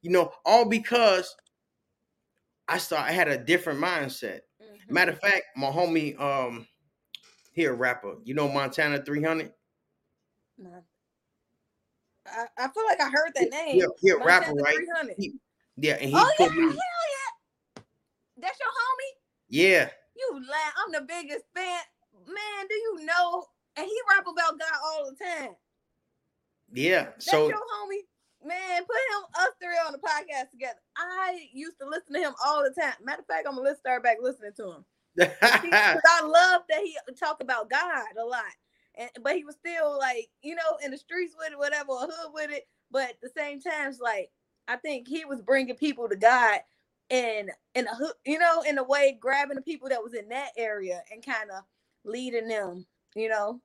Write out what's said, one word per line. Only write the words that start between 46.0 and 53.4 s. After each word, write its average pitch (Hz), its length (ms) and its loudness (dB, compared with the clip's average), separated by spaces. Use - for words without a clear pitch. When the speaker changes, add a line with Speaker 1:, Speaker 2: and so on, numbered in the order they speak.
Speaker 2:
to 202 60 -2
God 226 440 6
in, 226 400 -2
in 247 120 0
a 226 80 -6
hood, 302 180 -4
you 311 140 -2
know, 330 280 6
in 285 100 0
a 262 60 -2
way, 269 360 4
grabbing 277 360 -2
the 269 60 -8
people 269 280 -10
that 240 140 -2
was 233 100 -14
in 208 160 -12
that 269 280 -8
area 202 440 -6
and 226 120 -20
kinda 208 400 -8
leading 233 460 -6
them, 185 360 -6
you 220 140 -4
know? 220 360 -4